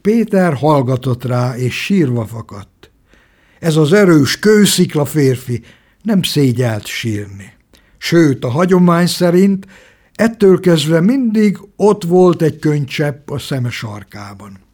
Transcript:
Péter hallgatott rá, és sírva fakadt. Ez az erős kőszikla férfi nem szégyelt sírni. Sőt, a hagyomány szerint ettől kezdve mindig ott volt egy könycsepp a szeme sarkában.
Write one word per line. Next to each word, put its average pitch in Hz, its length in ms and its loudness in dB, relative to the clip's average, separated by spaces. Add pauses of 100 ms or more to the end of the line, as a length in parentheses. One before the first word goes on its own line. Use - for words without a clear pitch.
Péter 196 520 0
hallgatott 131 680 0
rá, 123 340 -4
és 123 260 -4
sírva 127 420 0
fakadt. 110 680 -18 (680)
Ez 165 160 -2
az 156 180 2
erős 175 460 4
kőszikla 185 680 2
férfi 127 560 -2 (400)
nem 202 200 0
szégyelt 120 640 -2
sírni. 101 680 -10 (440)
Sőt, 156 460 0
a 131 60 -4
hagyomány 175 580 2
szerint 185 580 0 (500)
ettől 202 440 2
kezdve 165 420 2
mindig 214 560 0 (180)
ott 202 280 0
volt 175 380 2
egy 156 180 0
könycsepp 147 680 -4
a 139 100 -8
szeme 123 300 -6
sarkában. 101 920 -14 (140)